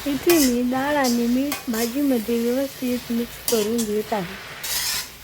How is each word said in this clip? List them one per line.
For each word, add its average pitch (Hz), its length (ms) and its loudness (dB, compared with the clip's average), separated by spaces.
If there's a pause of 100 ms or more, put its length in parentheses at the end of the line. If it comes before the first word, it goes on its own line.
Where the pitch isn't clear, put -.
(120)
इथे 330 280 4
मी 247 320 2
डाळ 277 240 2
आणि 240 320 2
मीठ 269 440 0
भाजीमध्ये 233 800 0
व्यवस्थित 254 600 -2
मिक्स - 400 -2
करून 220 260 2
घेत 214 360 -2
आहे. 190 220 -4 (880)